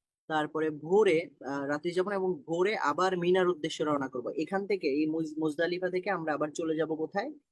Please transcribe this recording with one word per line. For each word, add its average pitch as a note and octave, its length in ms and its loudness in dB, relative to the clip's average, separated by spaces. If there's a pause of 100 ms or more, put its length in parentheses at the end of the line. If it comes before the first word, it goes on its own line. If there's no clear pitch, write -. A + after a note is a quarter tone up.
(280)
তারপরে D#3 420 -2
ভোরে, E3 600 4 (160)
আহ, C#3 180 -4
রাত্রি D3 280 -2
যাপন F#3 200 0
এবং F#3 360 -2
ভোরে F#3 300 2
আবার F3+ 400 2
মিনার F3+ 300 4
উদ্দেশ্যে E3 380 -2
রওনা C#3 240 0
করব। A#2+ 180 -6
এখান F#3+ 400 -4
থেকে F#3 200 0
এই D3+ 200 2
মুজ-, D#3 300 -2
মুজদালিফা E3+ 520 0
থেকে F#3 200 -2
আমরা D#3+ 240 -2
আবার D3+ 160 -2
চলে D#3+ 260 -2
যাব D#3 200 -2
কোথায়? F#3+ 340 -4 (220)